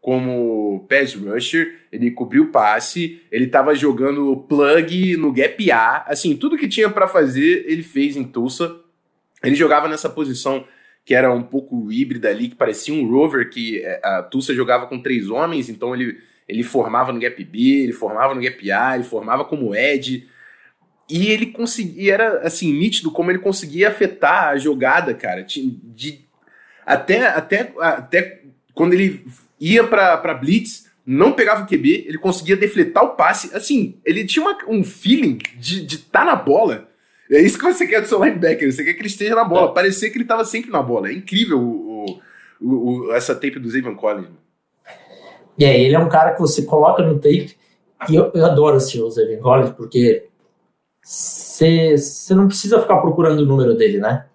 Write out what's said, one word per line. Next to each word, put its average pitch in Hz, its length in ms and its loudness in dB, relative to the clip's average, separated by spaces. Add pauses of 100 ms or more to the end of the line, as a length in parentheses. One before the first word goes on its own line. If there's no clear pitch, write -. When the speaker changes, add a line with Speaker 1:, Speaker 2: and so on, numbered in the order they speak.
Speaker 1:
como 117 840 -2
pass 135 260 0
rusher, 120 640 -4 (140)
ele 120 180 -2
cobriu 139 400 0
passe, 117 720 0 (100)
ele 123 160 0
tava 143 280 2
jogando 139 600 0 (140)
plug 165 680 2
no 151 160 0
gap 135 380 0
A, 120 380 2
assim, 147 280 -2
tudo 285 220 -2
que 269 100 -4
tinha 214 220 0
pra 202 180 0
fazer, 156 580 0
ele 160 160 -4
fez 143 340 -4
em 135 80 -6
Tulsa. 131 520 -6 (680)
Ele 131 120 2
jogava 151 340 2
nessa 156 200 -6
posição 135 560 -6 (400)
que 127 100 0
era 127 180 4
um 120 100 -2
pouco 120 480 -8
híbrida 120 380 -2
ali, 104 200 -4
que - 60 -14
parecia - 400 -4
um 135 160 -2
rover, 131 400 0
que, 113 320 -8
é, 90 220 -8
a 95 180 -2
Tulsa 135 320 -4
jogava 123 320 0
com 127 160 -12
três 123 280 -4
homens, 143 400 -4
então 120 240 -8
ele, 123 240 -8 (280)
ele 113 160 -6
formava 120 500 -2
no 117 80 -6
gap 120 220 -6
B, 87 160 -14 (260)
ele 117 80 -4
formava 113 420 -2
no 127 80 -8
gap 110 280 -6
A, 120 240 0
ele 123 100 -4
formava 113 400 -4
como 123 300 -6
edge, 131 540 -2 (840)
e 175 200 0
ele 214 160 0
conseguia, 196 680 -2
era, 220 320 2
assim, 160 260 -2
nítido 160 380 0
como 170 200 -2
ele 185 80 0
conseguia 190 500 -2
afetar 185 640 0
a 143 60 -2
jogada, 139 560 0
cara, 95 300 -8
ti-, 131 400 -8
de, 117 380 -14 (680)
até, 196 400 2
até, 196 540 -2
até 160 640 -2 (300)
quando 175 200 2
ele 185 340 0 (320)
ia 208 260 4
pra, 196 320 4
pra 165 180 -4
blitz, 143 540 -2 (160)
não 156 280 4
pegava 214 320 0
o - 20 -14
Q 185 100 -2
B, 143 300 0
ele 156 120 -10
conseguia 190 380 0
defletar 196 480 0
o - 120 -4
passe, 175 400 0
assim, 226 480 -2
ele 180 200 -2
tinha 311 200 -2
uma, 403 120 -2 (120)
um 214 160 0
feeling 196 540 0 (200)
de, 156 260 -8
de 143 140 -10
tá - 260 0
na 302 120 2
bola. 147 520 0 (420)
É 143 120 8
isso - 160 4
que - 60 -8
você 359 220 0
quer 214 140 0
do - 80 -8
seu 202 160 2
linebacker, 160 480 0
você 143 120 -6
quer 165 100 -2
que - 60 -12
ele - 80 -10
esteja 214 260 -4
na 226 100 4
bola, 180 260 2
Speaker 2:
É. - 40 -10
Speaker 1:
parecia 190 360 0
que - 60 -12
ele 233 80 -4
tava 226 200 -2
sempre 233 260 -8
na 165 120 -2
bola. 110 280 -4
É - 20 -8
incrível 185 480 -2
o, 107 440 -6
o, 92 160 -10 (400)
o, 123 480 -2
o, 113 40 -4
essa 123 220 0
tape 135 260 -6
do 117 100 -8
Zaven 123 240 -6
Collins. 101 340 -4 (1300)
Speaker 2:
E 147 60 6
aí, 127 200 6
ele 135 100 4
é 165 40 6
um 165 100 4
cara 160 240 4
que - 80 -4
você 147 220 0
coloca 156 400 4
no 160 140 2
tape, 151 380 2 (540)
e 160 80 4
eu, 160 180 4
eu 165 120 4
adoro 147 300 6
assistir 127 240 0
o 113 100 -2
Zaven 110 300 0
Collins, 127 300 4
porque 117 560 2 (760)
cê, - 960 2
cê - 360 -2
não 196 140 6
precisa 202 320 2
ficar 190 160 2
procurando 160 440 2
o 147 60 4
número 127 300 4
dele, 104 220 2
né? 110 260 -2 (100)